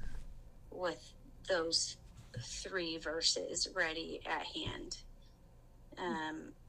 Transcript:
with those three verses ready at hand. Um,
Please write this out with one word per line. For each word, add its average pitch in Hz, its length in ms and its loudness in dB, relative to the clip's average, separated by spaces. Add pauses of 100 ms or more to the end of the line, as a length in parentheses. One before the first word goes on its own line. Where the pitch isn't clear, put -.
(720)
with 175 420 0 (340)
those 165 500 6 (440)
three 175 560 0
verses 165 800 4
ready 160 500 2
at - 200 2
hand. - 520 -2 (1000)
Um, 156 560 0 (160)